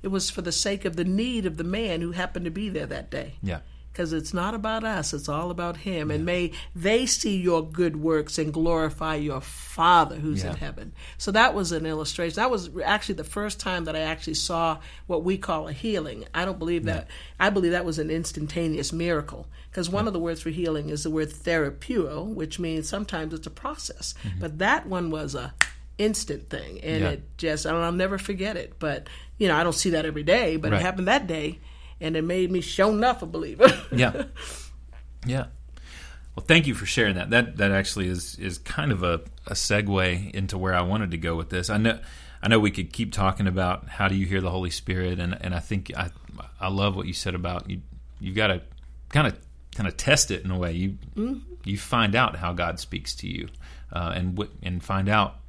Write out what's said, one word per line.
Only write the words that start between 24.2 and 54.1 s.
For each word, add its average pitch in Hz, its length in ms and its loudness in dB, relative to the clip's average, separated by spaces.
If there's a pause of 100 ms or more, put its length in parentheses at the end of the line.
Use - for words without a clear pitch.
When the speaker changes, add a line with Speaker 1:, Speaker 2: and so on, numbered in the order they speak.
Speaker 2:
Mm-hmm. 92 160 -4
Speaker 1:
But 156 200 -6
that 220 260 2
one 180 240 -2
was 151 240 -4
a 127 180 -8 (460)
instant 202 500 -2
thing. 82 340 -10
And 160 200 0
Speaker 2:
Yeah. 185 80 4
Speaker 1:
it 143 120 -4 (160)
just, 156 280 0
and 160 100 2
I'll 170 160 2
never 190 260 2
forget 196 380 -4
it. - 220 -8
But, 147 300 -4 (280)
you 202 120 4
know, 156 80 8
I 165 80 6
don't 165 100 4
see - 160 2
that 160 160 2
every 151 160 -4
day, 170 340 6
but 156 140 0
Speaker 2:
Right. - 100 6
Speaker 1:
it 175 40 2
happened 185 240 0
that 190 180 4
day. 160 320 -2 (440)
And 160 140 0
it 156 80 2
made 180 260 2
me 180 120 2
show 196 260 4
enough 226 320 4
a 170 60 -6
believer. 165 440 8 (180)
<laughs> - 40 -4
Speaker 2:
Yeah. 123 300 4 (1040)
Yeah. 127 200 0 (880)
Well, - 120 -10
thank 156 200 8
you 123 80 2
for 95 120 -6
sharing 104 300 4
that. 87 140 -2
That, 120 280 6
that 98 140 6
actually 98 360 2
is, 90 300 -4
is 92 200 -6
kind 147 340 0
of 90 100 2
a, 85 180 2 (260)
a - 80 -8
segue 98 800 2
into 95 240 -2
where 92 180 2
I 87 80 6
wanted 98 280 2
to 85 80 -4
go 82 180 0
with 80 140 -4
this. 90 200 -2
I 104 60 2
know, 110 220 4 (440)
I 98 60 0
know 113 100 8
we 104 120 6
could 92 220 -4
keep 117 200 -2
talking 95 340 2
about 92 420 2
how 98 200 0
do 95 60 4
you 98 120 2
hear 95 140 2
the 90 100 0
Holy 90 200 -2
Spirit, 90 480 -2
and, 87 220 0
and 90 140 -2
I 87 40 0
think 95 380 -4
I, 85 140 -2 (500)
I 95 80 0
love 98 280 2
what 92 100 -4
you 90 60 -4
said 90 220 -4
about 90 340 -4
you, 92 140 -6 (380)
you've 95 160 -4
gotta 107 260 4 (500)
kinda, 143 220 4 (400)
kinda 95 180 -2
test - 380 4
it - 140 -2
in 92 60 0
a 90 80 0
way. 87 140 0
You, 90 180 0 (260)
Speaker 1:
Mm-hmm. 240 220 -2 (260)
Speaker 2:
you 98 120 -2
find 110 380 2
out 123 220 4
how 85 180 -2
God 85 260 -2
speaks - 360 -8
to - 120 -8
you, - 200 -6 (440)
uh, 85 220 -2